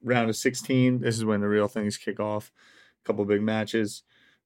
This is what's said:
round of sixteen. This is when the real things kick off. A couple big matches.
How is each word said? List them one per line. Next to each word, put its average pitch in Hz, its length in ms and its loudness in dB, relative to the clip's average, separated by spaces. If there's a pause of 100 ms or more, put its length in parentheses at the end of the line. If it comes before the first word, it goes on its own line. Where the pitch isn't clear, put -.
round 120 260 2
of 110 60 -2
sixteen. 127 680 2
This 117 160 0
is 113 80 -4
when 107 160 0
the 101 60 0
real 104 200 2
things 104 300 -4
kick - 220 -8
off. 107 320 -6 (520)
A - 40 -20
couple 104 180 0
big 101 160 2
matches. 110 600 -2 (420)